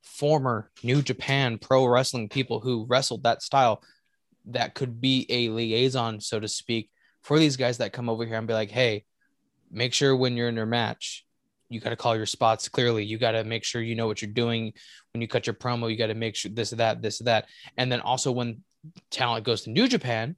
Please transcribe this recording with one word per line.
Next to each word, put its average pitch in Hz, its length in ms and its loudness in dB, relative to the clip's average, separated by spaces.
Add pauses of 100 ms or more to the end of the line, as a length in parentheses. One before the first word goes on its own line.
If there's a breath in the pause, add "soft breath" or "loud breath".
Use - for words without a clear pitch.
former 135 640 0 (140)
New 127 180 2
Japan 131 560 0
Pro 131 300 4
Wrestling 123 420 2
people 123 300 -2
who 117 280 -2
wrestled 127 360 0
that 117 180 2
style 123 400 4 (640 soft breath)
that 120 300 -4
could 120 260 -6
be 131 280 2
a 120 200 2
liaison, 117 720 0
so 110 200 -4
to 107 80 -6
speak, - 440 -4 (300)
for 151 180 4
these 147 180 4
guys 123 220 0
that 107 140 -2
come 120 160 -4
over 113 160 -2
here 113 120 -6
and 113 80 -4
be 110 80 -2
like, 110 160 0
"Hey, 110 360 0 (680)
make 120 220 -2
sure 135 220 4
when 127 220 2
you're 120 120 0
in 117 60 -4
your 110 120 -2
match, 113 580 -2 (440)
you 117 100 -8
gotta 117 160 -4
call 117 200 2
your 110 120 -2
spots 113 400 2
clearly. 117 360 2
You 110 140 -6
gotta 113 260 2
make 113 200 -4
sure - 180 -4
you 113 140 -4
know 113 100 -2
what 107 160 -2
you're 107 80 -8
doing 113 440 0 (400 loud breath)
when 117 80 -4
you 113 60 -4
cut - 200 -2
your 113 80 -4
promo. 117 340 -4
You 110 80 -2
gotta 110 160 -2
make 110 220 -4
sure 101 160 -8
this, 107 200 -4
that, 113 300 0
this, 107 180 -4
that." 113 280 2 (300 loud breath)
And 127 140 0
then 120 100 -2
also 131 300 0
when 120 320 -4 (460)
talent 117 360 -2
goes 117 160 0
to 110 100 -10
New 208 160 4
Japan 131 500 -2